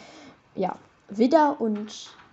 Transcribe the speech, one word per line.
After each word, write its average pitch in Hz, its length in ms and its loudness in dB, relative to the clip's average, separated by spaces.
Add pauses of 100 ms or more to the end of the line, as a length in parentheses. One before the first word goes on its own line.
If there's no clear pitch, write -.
(560)
Ja, - 220 -4 (320)
Widder 277 500 2
und 214 560 -8 (180)